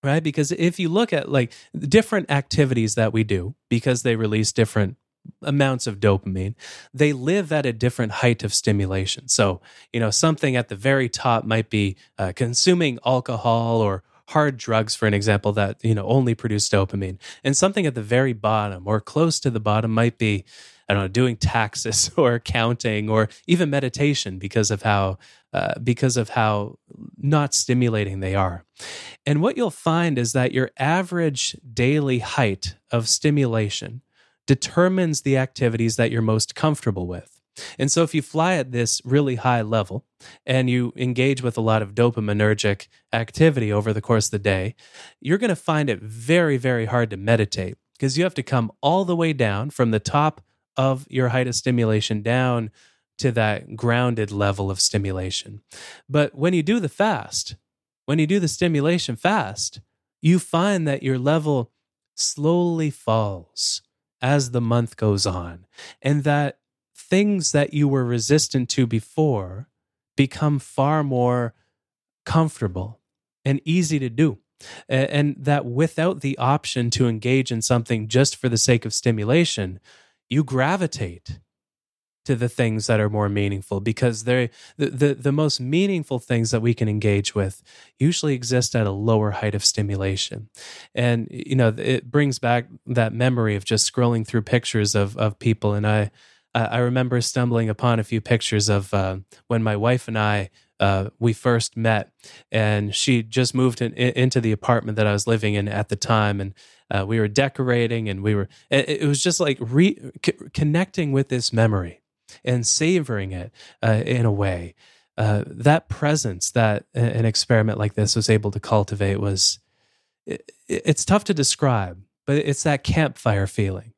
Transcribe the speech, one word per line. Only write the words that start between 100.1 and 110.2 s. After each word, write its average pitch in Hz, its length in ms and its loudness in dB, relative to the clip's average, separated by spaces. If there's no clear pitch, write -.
I, 104 320 0
uh, 98 300 2
we 117 140 2
first 117 420 0
met, 113 360 0
and 107 440 0
she 120 260 2
just 117 320 -2
moved 127 280 0
in, 117 120 -4
in, 123 200 0
into 123 280 0
the 113 100 0
apartment 110 440 0
that 107 120 2
I 104 40 2
was 104 160 -2
living 107 280 0
in 101 120 -2
at 104 220 -4
the 104 60 -2
time. 104 440 0
And, 95 140 -8
uh, 98 160 -2
we 113 120 0
were 107 80 2
decorating, 120 800 0
and 98 140 -6
we 107 100 2
were, 98 140 0
it, 139 200 0
it 151 180 -2
was 143 140 0
just 175 180 0
like 147 200 0
re-, 139 400 2